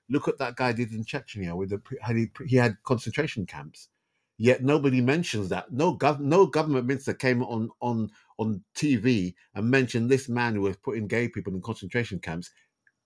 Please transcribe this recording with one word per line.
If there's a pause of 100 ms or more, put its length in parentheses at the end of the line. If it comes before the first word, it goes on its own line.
(100)
Look
at
that
guy
did
in
Chechnya
with
the, (220)
had
he, (180)
he
had
concentration
camps. (500)
Yet
nobody
mentions
that.
No
gov-,
no
government
minister
came
on, (100)
on, (280)
on (120)
T
V (200)
and
mentioned
this
man
who
was
putting
gay
people
in
concentration
camps (560)